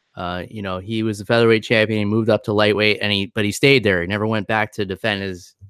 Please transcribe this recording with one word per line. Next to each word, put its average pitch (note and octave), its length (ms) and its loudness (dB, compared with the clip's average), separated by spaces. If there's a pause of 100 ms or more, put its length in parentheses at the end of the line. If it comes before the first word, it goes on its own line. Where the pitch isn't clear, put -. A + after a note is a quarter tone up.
(140)
Uh, F2+ 360 -8
you G#2+ 120 -12
know, F#2+ 160 -6
he A2 240 -4
was A2 160 -4
the G#2 60 -12
featherweight A2+ 400 4
champion. G#2+ 340 2
He G#2 60 0
moved G#2+ 240 0
up G#2+ 160 2
to A2 80 -4
lightweight, G#2 480 2
and G#2 120 0
he, G2 140 0
but G#2+ 180 -4
he G#2 80 -2
stayed C#3 300 4
there. F#2+ 200 2
He E2+ 40 -6
never G#2 200 -2
went A2 200 -4
back G#2+ 260 -4
to G#2+ 120 -6
defend G2 380 -4
his F#2 320 -12 (160)